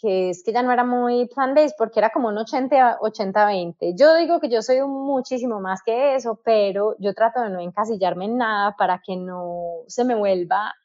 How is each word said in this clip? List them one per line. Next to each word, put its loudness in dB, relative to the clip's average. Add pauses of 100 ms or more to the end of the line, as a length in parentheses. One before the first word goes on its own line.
que 0
es -8
que -4
ya 0
no 2
era 2
muy 0
plant-based 2
porque -2
era 4
como -2
un -4
ochenta, 2
ochenta 0
veinte. -2
Yo 6
digo 2
que -2
yo 0
soy 2
un -4
muchísimo -4
más -6
que 0
eso, -4
pero 2
yo -2
trato 0
de -4
no -6
encasillarme -2
en -2
nada 0
para 0
que -6
no -8
se -2
me 2
vuelva 0 (120)